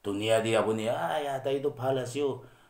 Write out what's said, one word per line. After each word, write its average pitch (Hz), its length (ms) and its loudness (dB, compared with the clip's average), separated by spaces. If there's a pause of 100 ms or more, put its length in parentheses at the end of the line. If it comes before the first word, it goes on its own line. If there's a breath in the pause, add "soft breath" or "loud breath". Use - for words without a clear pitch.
দুনিয়া 107 360 2
দি 113 160 2
আপুনি, 110 320 2
"আয়া, 147 500 -2
তাইতো 139 320 -2
ভাল 131 280 -2
আছে 123 240 -4
অ'।" 135 160 -2 (320 loud breath)